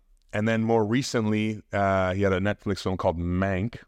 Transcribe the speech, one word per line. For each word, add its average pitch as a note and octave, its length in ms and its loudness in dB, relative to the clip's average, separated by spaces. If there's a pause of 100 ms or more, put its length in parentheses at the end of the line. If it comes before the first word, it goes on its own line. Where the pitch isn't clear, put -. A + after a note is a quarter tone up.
(320)
and G#2+ 160 -2
then A2+ 140 2
more A2+ 220 2
recently, A2 760 0 (100)
uh, F#2+ 420 2
he G2 80 0
had G2 100 4
a F#2 80 2
Netflix G2+ 400 -2
film F#2 160 -2
called E2+ 220 0
Mank, F#2 680 -2